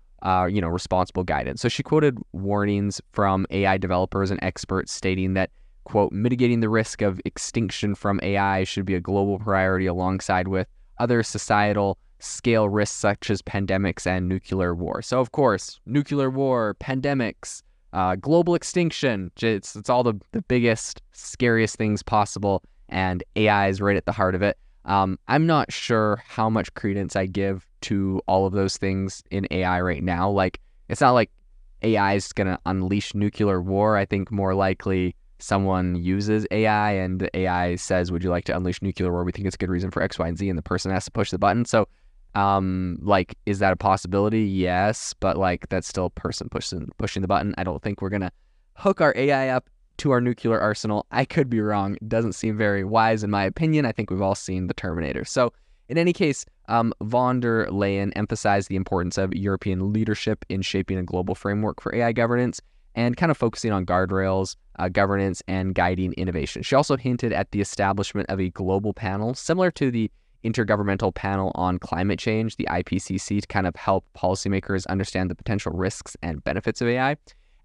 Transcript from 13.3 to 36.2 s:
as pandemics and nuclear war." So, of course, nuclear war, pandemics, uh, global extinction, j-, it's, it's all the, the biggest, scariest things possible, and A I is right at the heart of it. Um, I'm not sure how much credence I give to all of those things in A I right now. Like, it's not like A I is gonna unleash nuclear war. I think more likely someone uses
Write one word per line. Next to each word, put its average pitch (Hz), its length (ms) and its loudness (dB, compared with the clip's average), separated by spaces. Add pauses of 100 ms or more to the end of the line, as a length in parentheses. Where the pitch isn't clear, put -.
as 98 120 0
pandemics 95 640 -2
and 90 200 0
nuclear 92 480 -2
war." 85 280 -6
So, 127 180 0
of 123 120 0
course, 117 520 0
nuclear 139 460 0
war, 127 500 0
pandemics, 131 800 -4 (300)
uh, 92 240 0
global 170 380 4
extinction, 139 800 0
j-, 113 180 2
it's, - 220 -6
it's 107 140 -6
all 123 120 4
the, 117 120 2 (180)
the 214 100 -4
biggest, 117 600 0 (100)
scariest 113 640 0
things 107 260 0
possible, 101 640 0 (240)
and 92 340 -2 (140)
A 107 120 4
I 101 200 6
is 95 120 0
right 101 160 2
at 90 100 -2
the - 60 -2
heart 92 220 2
of 92 80 0
it. 101 140 2 (300)
Um, 95 400 2
I'm 151 200 4
not 151 260 2
sure 107 540 0
how 110 220 0
much 110 260 0
credence 98 420 -4
I 95 100 0
give 95 400 -4 (160)
to 98 440 0
all 95 200 4
of 92 60 0
those 98 240 0
things 95 460 -2 (100)
in 98 180 -2
A 90 140 0
I 90 160 0
right 87 220 -2
now. 90 280 0
Like, 95 300 0 (280)
it's - 120 -4
not 131 120 6
like 117 180 4 (520)
A 110 140 2
I 101 180 2
is - 180 -2
gonna 95 340 -2
unleash 95 460 0
nuclear 101 480 0
war. 101 360 2
I 98 80 2
think 98 260 -4
more 98 240 0
likely 95 600 0 (240)
someone 92 560 0
uses 101 560 0